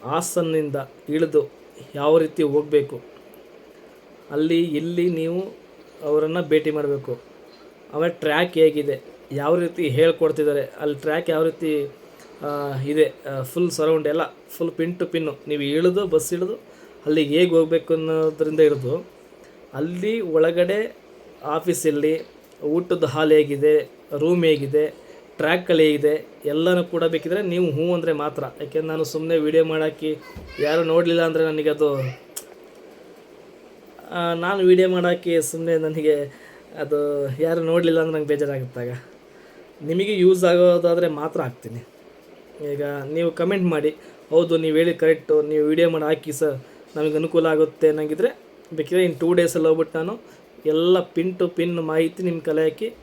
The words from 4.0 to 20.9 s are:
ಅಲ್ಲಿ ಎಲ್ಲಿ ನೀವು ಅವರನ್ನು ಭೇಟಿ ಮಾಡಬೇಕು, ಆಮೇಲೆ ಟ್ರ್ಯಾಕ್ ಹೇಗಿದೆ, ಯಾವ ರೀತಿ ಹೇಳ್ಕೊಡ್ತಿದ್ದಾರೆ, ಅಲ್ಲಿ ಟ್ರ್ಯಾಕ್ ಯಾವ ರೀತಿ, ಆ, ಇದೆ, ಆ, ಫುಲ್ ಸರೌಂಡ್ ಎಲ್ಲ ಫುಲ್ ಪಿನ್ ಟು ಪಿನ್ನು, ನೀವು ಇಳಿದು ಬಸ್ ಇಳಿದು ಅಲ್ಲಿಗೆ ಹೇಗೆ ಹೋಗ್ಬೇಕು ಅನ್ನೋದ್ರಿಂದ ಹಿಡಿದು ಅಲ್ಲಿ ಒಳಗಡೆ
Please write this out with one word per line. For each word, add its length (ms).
ಅಲ್ಲಿ 340
ಎಲ್ಲಿ 340
ನೀವು 300
ಅವರನ್ನು 400
ಭೇಟಿ 280
ಮಾಡಬೇಕು, 500
ಆಮೇಲೆ 180
ಟ್ರ್ಯಾಕ್ 420
ಹೇಗಿದೆ, 420
ಯಾವ 260
ರೀತಿ 300
ಹೇಳ್ಕೊಡ್ತಿದ್ದಾರೆ, 760
ಅಲ್ಲಿ 160
ಟ್ರ್ಯಾಕ್ 340
ಯಾವ 120
ರೀತಿ, 280
ಆ, 400
ಇದೆ, 300
ಆ, 120
ಫುಲ್ 280
ಸರೌಂಡ್ 380
ಎಲ್ಲ 140
ಫುಲ್ 220
ಪಿನ್ 260
ಟು 80
ಪಿನ್ನು, 320
ನೀವು 140
ಇಳಿದು 440
ಬಸ್ 260
ಇಳಿದು 220
ಅಲ್ಲಿಗೆ 320
ಹೇಗೆ 120
ಹೋಗ್ಬೇಕು 440
ಅನ್ನೋದ್ರಿಂದ 680
ಹಿಡಿದು 460
ಅಲ್ಲಿ 460
ಒಳಗಡೆ 760